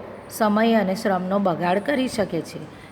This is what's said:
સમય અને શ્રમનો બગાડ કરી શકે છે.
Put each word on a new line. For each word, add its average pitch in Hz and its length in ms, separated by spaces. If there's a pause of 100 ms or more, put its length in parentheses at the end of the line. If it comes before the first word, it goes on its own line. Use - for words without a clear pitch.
(300)
સમય 220 440
અને 196 200
શ્રમનો 185 440
બગાડ 180 400
કરી 262 300
શકે 180 320
છે. - 520